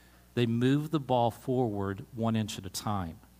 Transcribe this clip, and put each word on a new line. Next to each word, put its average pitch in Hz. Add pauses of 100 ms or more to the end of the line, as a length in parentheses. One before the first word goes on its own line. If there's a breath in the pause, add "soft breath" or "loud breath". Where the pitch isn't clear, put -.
(340 loud breath)
They 120
move 131
the 160
ball 120
forward 107 (100)
one 113
inch 107
at 95
a 95
time. 92 (200)